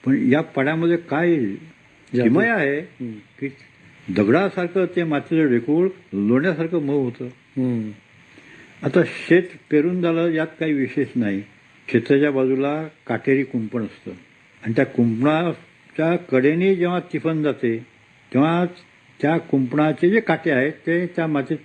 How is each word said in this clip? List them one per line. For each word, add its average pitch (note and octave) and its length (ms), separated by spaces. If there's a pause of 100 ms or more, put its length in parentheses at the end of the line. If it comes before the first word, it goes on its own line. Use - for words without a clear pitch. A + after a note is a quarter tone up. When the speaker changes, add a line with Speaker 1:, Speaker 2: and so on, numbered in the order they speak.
Speaker 1:
पण C3 260
या D3+ 100
पाण्यामध्ये E3 560
काय E3+ 380
Speaker 2:
जादू. - 880
Speaker 1:
किमया G3 320
आहे C#3+ 240
Speaker 2:
हम्म. C3 320
Speaker 1:
की A2 380 (640)
दगडासारखं F3 720 (100)
ते F3 80
मातीचं D#3 440
ढेकूळ D3 420 (240)
लोण्यासारखं D3+ 680
मऊ C#3 220
होतं. B2 220
Speaker 2:
हम्म. B2 640 (920)
Speaker 1:
आता D#3+ 200
शेत - 400 (280)
पेरून F3 300
झालं, E3+ 280
यात D#3+ 180 (120)
काही D#3+ 140
विशेष C3+ 420
नाही. G#2 260 (500)
शेताच्या C#3 400
बाजूला C#3 560 (200)
काटेरी C3+ 360
कुंपण A#2 380
असतं - 300 (520)
आणि A2+ 120
त्या C3+ 100
कुंपणाच्या D3+ 1300
कडेने E3+ 600
जेव्हा F3 240
तिफन D#3+ 440
जाते, A#2+ 340 (560)
तेव्हा E3 320 (560)
त्या D#3 160
कुंपणाचे D3+ 720
जे A3+ 100
काटे E3 320
आहेत, C3+ 200
ते E3+ 360
त्या E3+ 200
मातीत D3 380